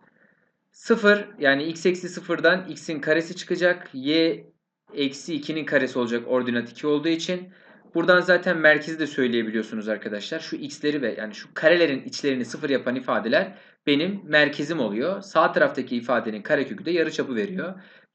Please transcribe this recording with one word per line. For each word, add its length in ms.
Sıfır 580
yani 240
x 220
eksi 240
sıfırdan 600
x'in 300
karesi 360
çıkacak. 580
Y 520
eksi 400
ikinin 320
karesi 340
olacak 280
ordinat 440
iki 160
olduğu 200
için. 420
Buradan 280
zaten 360
merkezi 420
de 80
söyleyebiliyorsunuz 800
arkadaşlar. 520
Şu 160
x'leri 460
ve 160
yani 180
şu 180
karelerin 500
içlerini 420
sıfır 240
yapan 260
ifadeler 640
benim 360
merkezim 560
oluyor. 420
Sağ 300
taraftaki 460
ifadenin 440
karekökü 440
de 60
yarıçapı 440
veriyor. 460